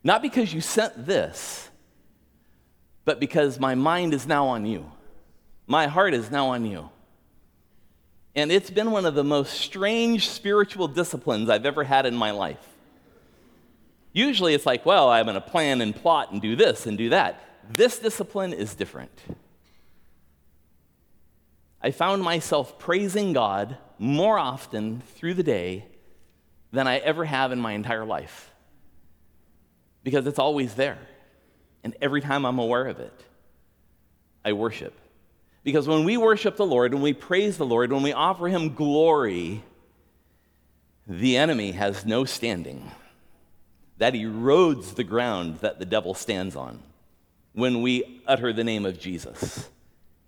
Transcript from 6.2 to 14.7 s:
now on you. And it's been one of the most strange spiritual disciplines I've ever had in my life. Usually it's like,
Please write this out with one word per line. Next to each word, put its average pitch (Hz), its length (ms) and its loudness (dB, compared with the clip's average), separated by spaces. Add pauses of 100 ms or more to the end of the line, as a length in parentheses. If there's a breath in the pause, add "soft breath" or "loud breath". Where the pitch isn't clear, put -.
now 139 180 0
on 120 160 -2
you. 85 240 -8 (1400)
And 147 160 0
it's 190 200 2
been 214 220 0
one 196 140 0
of 151 100 0
the 143 80 2
most 143 320 0
strange 226 760 0
spiritual 202 580 0
disciplines 131 640 -2
I've 110 160 4
ever 143 180 0
had 135 220 4
in 120 100 0
my 107 160 0
life. 98 340 -6 (1500)
Usually 190 400 2
it's 139 120 0
like, 123 200 2